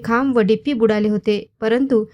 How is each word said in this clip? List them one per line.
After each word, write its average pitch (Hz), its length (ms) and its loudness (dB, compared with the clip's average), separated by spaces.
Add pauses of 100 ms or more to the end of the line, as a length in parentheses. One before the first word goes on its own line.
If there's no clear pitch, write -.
खांब 247 320 0
व 233 40 4
डिपी 220 320 0
बुडाले 214 360 0
होते, 208 380 -2 (140)
परंतु 233 520 0